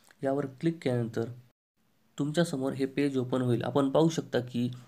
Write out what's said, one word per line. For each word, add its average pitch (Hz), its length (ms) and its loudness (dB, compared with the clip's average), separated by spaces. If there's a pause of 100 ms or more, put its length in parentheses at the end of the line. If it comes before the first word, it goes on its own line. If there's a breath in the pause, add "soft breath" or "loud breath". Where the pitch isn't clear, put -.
(260 soft breath)
यावर 139 200 0
क्लिक 165 380 -4
केल्यानंतर 117 420 0 (920)
तुमच्यासमोर 147 540 0
हे 135 120 0
पेज 139 320 0
ओपन 127 240 0
होईल. 123 220 2
आपण 135 260 2
पाहू 160 200 6
शकता 131 300 -2
की 123 320 -2 (160)